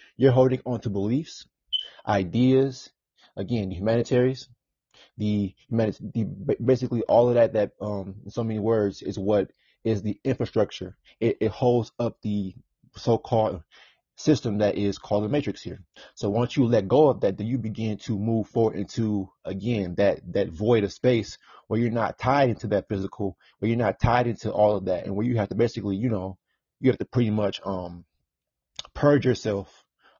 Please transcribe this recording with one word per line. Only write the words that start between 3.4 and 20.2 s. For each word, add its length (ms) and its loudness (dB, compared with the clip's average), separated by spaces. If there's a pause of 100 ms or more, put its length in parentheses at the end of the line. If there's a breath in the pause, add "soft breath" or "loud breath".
the 60 -8
humanitarians, 760 0 (680 soft breath)
the 360 -2 (160)
humanit-, 300 0 (140)
the, 120 -2
ba-, 380 -4
basically 400 0
all 260 4
of 60 2
that, 180 4
that, 180 0 (100)
um, 340 -6 (100)
in 60 -16
so 120 -4
many 160 -4
words, 420 0
is 160 -8
what 340 0 (320)
is 180 -2
the 220 -6
infrastructure. 720 -2 (240 soft breath)
It, 220 0
it 100 0
holds 480 0
up 220 -4
the 340 -4 (400)
so-called 680 0 (540 soft breath)
system 440 0
that 180 2
is 200 0
called 260 -2
the 60 -2
matrix 320 -4
here. 220 -12 (300 loud breath)
So 160 -4
once 260 0
you 100 4
let 220 2
go 220 6
of 120 -2
that, 160 0
then 100 -6
you 100 -2
begin 420 -4
to 180 -4
move 300 0
forward 300 2
into, 520 -2 (140)
again, 520 -4
that, 260 2 (120)